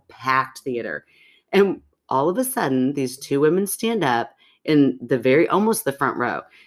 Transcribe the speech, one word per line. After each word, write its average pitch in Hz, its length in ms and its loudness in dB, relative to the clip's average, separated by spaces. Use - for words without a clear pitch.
packed 131 520 -2
theater. 110 440 -8
And 196 280 2
all 135 200 2
of 180 100 -2
a 262 60 -2
sudden, 139 500 0
these 131 240 -4
two 139 220 -4
women 175 260 2
stand 220 380 -2
up 120 260 0
in 143 360 4
the 123 180 -2
very, 131 300 2
almost 214 360 0
the 139 80 -2
front - 260 -4
row 107 240 -4